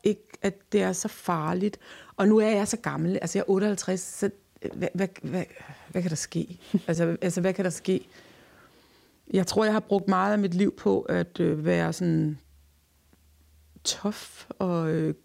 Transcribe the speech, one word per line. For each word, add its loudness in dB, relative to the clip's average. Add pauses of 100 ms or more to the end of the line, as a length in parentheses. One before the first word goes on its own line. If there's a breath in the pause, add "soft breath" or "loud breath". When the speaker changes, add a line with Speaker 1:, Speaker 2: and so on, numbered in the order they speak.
Speaker 1:
ikke, 2 (200)
at -6
det 4
er 0
så -4
farligt. -2 (400 loud breath)
Og 6
nu 8
er 6
jeg 2
så -4
gammel, -2
altså -4
jeg 0
er -10
otteoghalvtreds, 0
så -4 (460)
hvad, -4
hvad, -2 (160)
hvad, -4 (480 loud breath)
hvad -2
kan 0
der -2
ske? -6 (100)
Speaker 2:
<laughs> -2
Speaker 1:
Altså, 0
altså, -2
hvad 0
kan -2
der 0
ske? -2 (1300 soft breath)
Jeg 2
tror, 2
jeg 2
har 4
brugt 0
meget 2
af 2
mit 0
liv 2
på 2
at, -2
øh, 0
være 2
sådan 0 (1500)
tough -4 (320)
og, -2
øh, 0 (120)